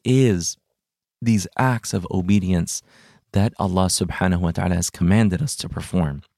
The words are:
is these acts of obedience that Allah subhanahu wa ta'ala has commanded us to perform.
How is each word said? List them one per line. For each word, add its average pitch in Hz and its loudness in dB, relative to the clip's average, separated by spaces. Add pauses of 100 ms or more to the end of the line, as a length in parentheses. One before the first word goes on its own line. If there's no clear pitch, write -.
is 120 2 (680)
these 110 2 (120)
acts 127 -2
of 90 -4
obedience 92 0 (520)
that 101 2
Allah 92 2
subhanahu 90 0
wa 85 0
ta'ala 90 -2
has 85 -2
commanded 92 2
us - -4
to - -10
perform. 76 -4 (140)